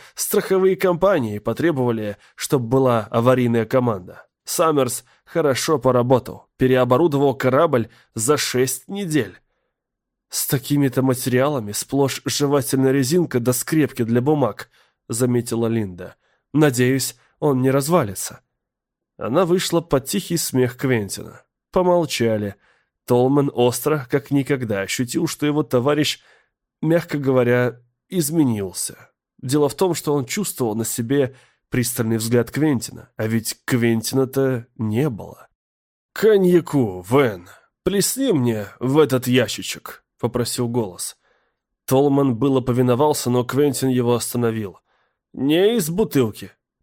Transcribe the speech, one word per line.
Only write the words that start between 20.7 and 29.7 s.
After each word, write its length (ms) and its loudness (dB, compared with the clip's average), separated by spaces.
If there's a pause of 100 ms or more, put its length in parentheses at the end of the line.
Квентина. 640 -4 (300)
Помолчали. 840 0 (500)
Толман 460 2
остро, 580 0
как 200 -2
никогда, 520 -2
ощутил, 440 -4
что 200 -4
его 160 0
товарищ, 580 0 (640)
мягко 360 0
говоря, 640 2 (280)
изменился. 1000 -2 (280)
Дело 300 0
в 60 -10